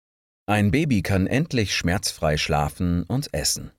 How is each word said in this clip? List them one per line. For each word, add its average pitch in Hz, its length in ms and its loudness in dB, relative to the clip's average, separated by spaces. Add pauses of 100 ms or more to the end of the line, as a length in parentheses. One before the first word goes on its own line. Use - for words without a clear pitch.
(460)
Ein 104 260 4
Baby 131 300 2
kann 95 260 0
endlich 123 460 0
schmerzfrei 82 640 0
schlafen 87 680 0
und 135 280 -4
essen. - 460 -4